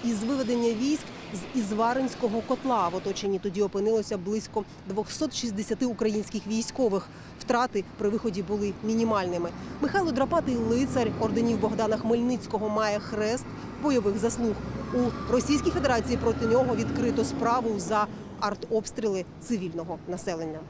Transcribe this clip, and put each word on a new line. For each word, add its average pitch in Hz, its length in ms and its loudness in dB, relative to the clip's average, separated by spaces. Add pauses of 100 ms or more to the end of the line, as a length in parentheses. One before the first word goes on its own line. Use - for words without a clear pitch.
із 220 180 0
виведення 240 460 2
військ 262 340 0 (300)
з 196 260 -4
Ізваринського 226 880 0
котла. 240 420 2
В 175 60 -4
оточенні 196 440 -2
тоді 196 220 -2
опинилося 208 560 0
близько 202 460 -4 (260)
двохсот 214 460 -2
шістдесяти 233 500 -2
українських 214 640 -2
військових. 220 600 0 (320)
Втрати 240 440 2 (140)
при 208 120 0
виході 202 340 -2
були 202 300 -2 (100)
мінімальними. 202 680 2 (320)
Михайло 330 300 2
Драпатий, 262 440 2
лицар 240 520 2 (120)
орденів 226 400 4
Богдана 214 380 2
Хмельницького, 226 720 0
має 208 300 2
хрест 214 460 -2 (380)
бойових 220 340 4
заслуг. 226 360 2 (400)
У 247 380 0
Російській 285 400 4
Федерації 247 460 2
проти 233 280 0
нього 247 300 4
відкрито 226 480 0
справу 226 560 0
за 208 280 2 (320)
артобстріли 208 840 -2 (160)
цивільного 170 560 -4 (100)
населення. 165 520 -4 (100)